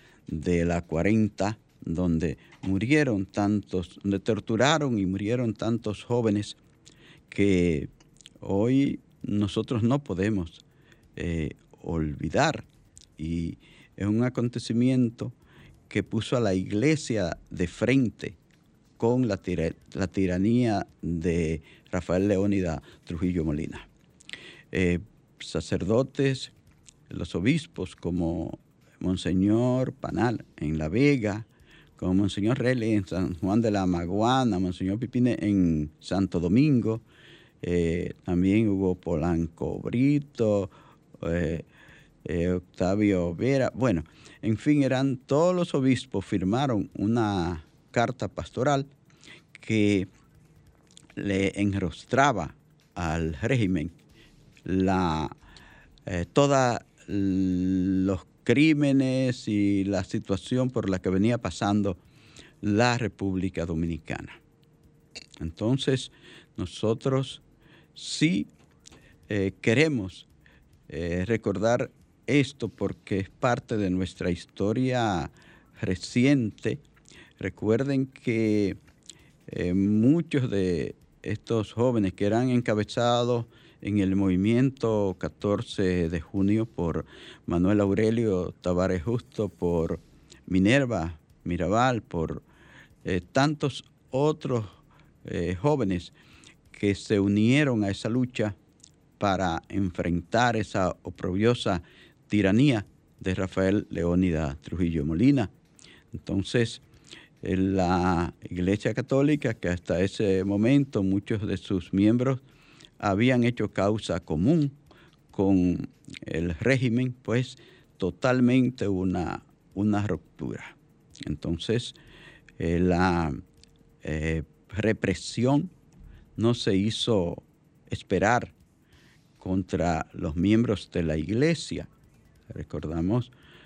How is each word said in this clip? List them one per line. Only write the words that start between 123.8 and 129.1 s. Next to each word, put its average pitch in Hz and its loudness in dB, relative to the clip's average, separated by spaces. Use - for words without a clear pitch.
eh, 78 -2
represión 113 0
no 110 2
se 113 0
hizo 101 0
esperar 101 0